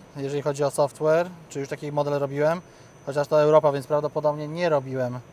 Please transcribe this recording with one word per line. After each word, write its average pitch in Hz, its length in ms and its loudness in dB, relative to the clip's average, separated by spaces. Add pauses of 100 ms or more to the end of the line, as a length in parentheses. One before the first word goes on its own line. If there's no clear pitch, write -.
(180)
jeżeli 139 240 -4
chodzi 143 220 -2
o 139 80 2
software, 156 580 2 (200)
czy 143 100 -8
już 139 100 -8
taki 147 220 -8
model 143 280 0
robiłem, 147 420 0 (440)
chociaż 143 220 -2
to 151 140 4
Europa, 151 300 4
więc 139 160 -6
prawdopodobnie 151 600 -2
nie 170 220 -2
robiłem 131 500 -2 (140)